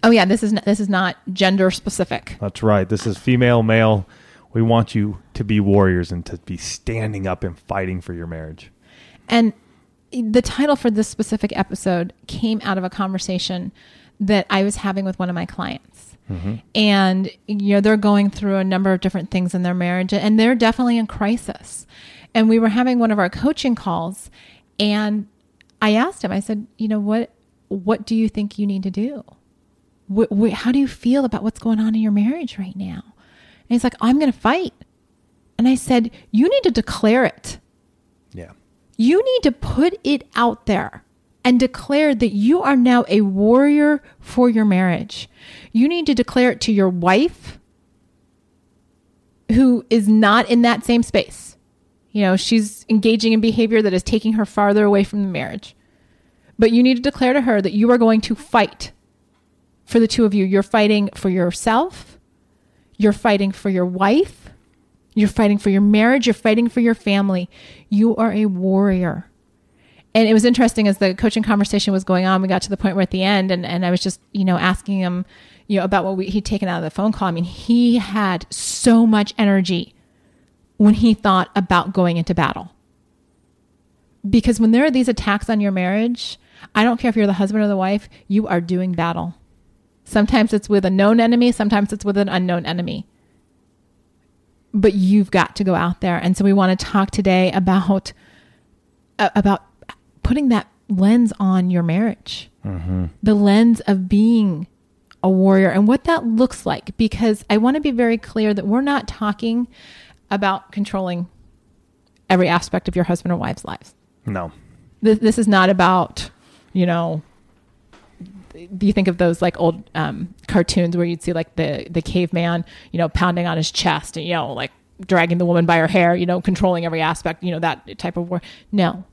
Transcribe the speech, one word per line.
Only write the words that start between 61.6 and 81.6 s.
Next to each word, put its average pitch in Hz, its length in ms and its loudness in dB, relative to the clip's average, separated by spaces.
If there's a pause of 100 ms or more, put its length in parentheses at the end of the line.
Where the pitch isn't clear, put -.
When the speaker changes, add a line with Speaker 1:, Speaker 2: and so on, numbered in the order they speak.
Speaker 1:
You're 208 160 4
fighting 202 400 0
for - 180 -6
your 180 160 0
wife. 196 640 -2 (640)
You're 208 140 2
fighting 208 280 2
for 202 140 0
your 196 120 2
marriage. 226 440 4
You're 226 80 2
fighting 233 340 0
for 247 120 -2
your 233 160 2
family. 196 520 -2 (400)
You 220 280 2
are 220 160 0
a 214 140 0
warrior. 190 840 0 (840)
And 220 140 4
it 220 40 4
was 220 120 4
interesting, 233 440 2
as 196 100 0
the 190 160 0
coaching 226 300 0
conversation 202 480 0
was 190 100 0
going 185 240 0
on, 190 160 2
we 190 60 -2
got 185 140 0
to - 80 -10
the 196 60 -4
point 190 200 -2
where 196 60 0
at 180 100 -2
the 185 100 -2
end, 190 300 0
and, 180 120 -4
and 180 220 -4
I 175 60 0
was 180 80 0
just, - 200 -6 (120)
you 196 120 -2
know, 180 140 2
asking 190 400 -2
him, 180 260 -4 (440)
you 202 100 0
know, 175 60 -2
about 190 200 0
what 190 120 -4
we, 190 100 -4
he'd 196 180 -4
taken 196 240 -4
out 175 100 -4
of 170 60 -6
the 156 60 -6
phone 214 220 -2
call. 190 160 -4
I - 20 -2
mean, 170 140 -4
he 240 540 2
had 196 540 -4
so - 540 2
much 208 320 2
energy 190 560 0 (840)
when 208 160 6
he 220 200 2
thought 190 400 0
about 185 380 0